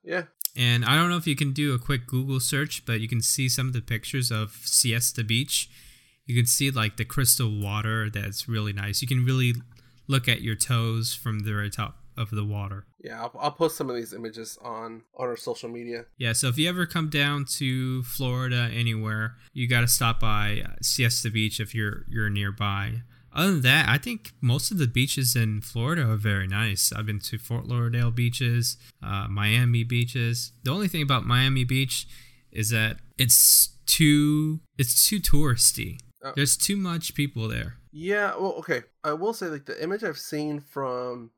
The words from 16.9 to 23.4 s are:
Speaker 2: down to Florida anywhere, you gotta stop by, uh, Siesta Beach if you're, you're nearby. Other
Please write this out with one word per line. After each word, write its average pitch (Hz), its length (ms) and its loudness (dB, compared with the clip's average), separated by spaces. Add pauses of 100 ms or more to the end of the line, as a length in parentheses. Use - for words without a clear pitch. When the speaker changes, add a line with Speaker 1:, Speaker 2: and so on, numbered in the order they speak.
Speaker 2:
down 143 340 0 (120)
to 131 440 -2
Florida 123 720 -2
anywhere, 110 640 -2 (180)
you 123 140 -2
gotta 120 200 4
stop 113 320 2
by, 104 460 4
uh, - 60 -8 (100)
Siesta - 480 0
Beach 107 300 0
if 110 160 -8
you're, 107 340 -4
you're 107 220 0
nearby. 104 720 -4 (280)
Other 180 200 2